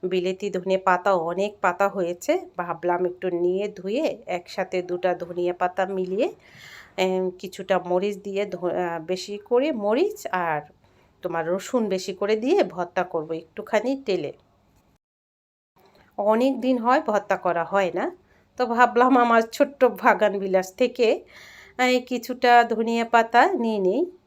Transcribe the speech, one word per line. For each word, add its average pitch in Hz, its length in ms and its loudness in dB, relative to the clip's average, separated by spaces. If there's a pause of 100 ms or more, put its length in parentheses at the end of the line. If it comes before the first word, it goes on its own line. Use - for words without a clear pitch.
বিলেতি 185 480 -4
ধনিয়া 190 340 -2
পাতা, 185 260 4 (140)
অনেক 190 360 -2
পাতা 185 280 2
হয়েছে, 180 440 -4 (240)
ভাবলাম 175 500 -2
একটু 180 280 -6
নিয়ে 180 340 0
ধুয়ে 208 360 -4 (240)
একসাথে 180 540 -6
দুটা 180 320 -2
ধনিয়া 175 400 -4
পাতা 180 320 -2
মিলিয়ে, 190 420 -2 (680)
এম, 185 280 0 (140)
কিছুটা 190 380 -4 (120)
মরিচ 190 360 -2
দিয়ে 196 220 -4
ধ-, 180 280 -6
আহ, 170 300 -4
বেশি 185 300 -6 (120)
করে 254 260 2
মরিচ 247 460 -2 (240)
আর 160 180 -2 (640)
তোমার 165 260 -2
রসুন 190 400 -2
বেশি 190 260 -4
করে 208 220 0
দিয়ে 269 280 2
ভর্তা 180 400 -4
করব 160 280 -6
একটুখানি 214 600 -4 (120)
তেলে। 170 260 -2 (1900)
অনেক 220 420 2
দিন 254 180 0
হয় 254 280 2
ভর্তা 202 300 0
করা 175 280 -2
হয় 190 300 0
না, 190 100 -2 (540)
তো 247 80 0
ভাবলাম 240 520 4
আমার 233 320 6
ছোট্ট - 300 0 (160)
বাগান 208 420 4
বিলাস 190 300 0 (120)
থেকে, 247 280 2 (680)
এই 254 240 2
কিছুটা 247 500 0 (120)
ধনিয়া 233 420 -2
পাতা 233 360 4 (120)
নিয়ে 226 260 -2
নিই। 196 220 2 (240)